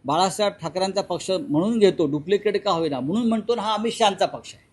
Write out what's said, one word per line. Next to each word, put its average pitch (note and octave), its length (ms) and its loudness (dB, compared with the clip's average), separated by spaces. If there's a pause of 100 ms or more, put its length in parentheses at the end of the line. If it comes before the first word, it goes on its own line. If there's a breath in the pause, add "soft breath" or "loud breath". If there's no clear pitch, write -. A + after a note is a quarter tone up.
बाळासाहेब F#3 560 0
ठाकरेंचा F#3 400 -4
पक्ष F3+ 300 -6
म्हणून F3 480 0
घेतो, F#3 260 6
डुप्लिकेट F#3 580 0
का G3+ 80 0
होईना, E3 280 0
म्हणून F#3+ 280 0
म्हणतो A3+ 280 0
ना, A3 60 -6
हा G#3+ 120 -2
अमित G#3+ 180 -2
शहाचा G3+ 340 2
पक्ष B2+ 300 -12
आहे. - 180 -20